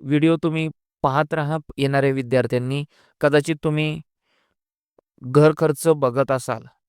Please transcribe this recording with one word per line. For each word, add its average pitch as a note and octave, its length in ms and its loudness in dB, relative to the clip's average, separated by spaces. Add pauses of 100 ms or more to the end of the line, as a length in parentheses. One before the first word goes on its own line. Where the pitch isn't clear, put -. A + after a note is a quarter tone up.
व्हिडिओ D3+ 420 2
तुम्ही D#3+ 240 -2 (360)
पाहत D3 300 -2
राहा. D#3 240 -4 (200)
येणाऱ्या C#3 340 0
विद्यार्थ्यांनी, B2+ 720 -2 (380)
कदाचित D3 420 2
तुम्ही D3+ 380 -2 (1200)
घर D3 360 4
खर्च D#3 300 0 (100)
बघत C3+ 340 0
असाल, B2 320 -4 (260)